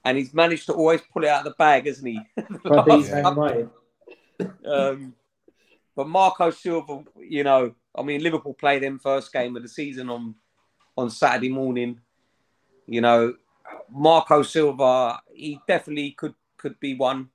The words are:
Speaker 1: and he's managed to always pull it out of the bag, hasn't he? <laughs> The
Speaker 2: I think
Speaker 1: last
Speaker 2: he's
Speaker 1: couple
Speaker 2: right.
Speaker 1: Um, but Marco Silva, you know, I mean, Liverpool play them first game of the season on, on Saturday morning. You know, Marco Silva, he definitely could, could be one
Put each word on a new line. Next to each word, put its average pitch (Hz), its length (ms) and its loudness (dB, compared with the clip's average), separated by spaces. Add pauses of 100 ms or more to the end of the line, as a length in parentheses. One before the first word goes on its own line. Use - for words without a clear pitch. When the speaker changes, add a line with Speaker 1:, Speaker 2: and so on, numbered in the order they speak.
Speaker 1:
and 131 160 0
he's 131 160 -8
managed 165 320 0
to - 60 -4
always 160 280 2 (120)
pull 170 100 -4
it 147 60 2
out 147 100 2
of 143 60 -8
the 151 120 -10
bag, 143 300 4
hasn't 131 200 -8
he? 110 200 -8
<laughs> - 80 -20 (280)
The 170 80 0
Speaker 2:
I 147 120 6
think 127 40 4
Speaker 1:
last 214 140 8
Speaker 2:
he's - 80 -6
Speaker 1:
couple 143 340 0
Speaker 2:
right. 117 240 -2 (1000)
Speaker 1:
Um, 135 480 -4 (840)
but 139 140 -6
Marco 185 420 2
Silva, 151 520 -8 (160)
you 143 240 -6
know, 131 300 2 (220)
I 127 80 -8
mean, 143 180 -4
Liverpool 156 320 -4
play 143 260 0
them 135 200 -6
first 135 320 -4
game 123 240 -6
of 120 80 -12
the 120 60 -20
season 131 400 -12
on, 120 260 -10 (640)
on 123 120 -4
Saturday 127 400 0
morning. 123 520 -6 (840)
You 117 160 -4
know, 117 340 4 (540)
Marco 151 520 4
Silva, 131 800 0 (120)
he 143 340 -12
definitely 147 440 -4
could, 143 240 -10 (220)
could - 240 -10
be 139 140 -6
one 131 400 -2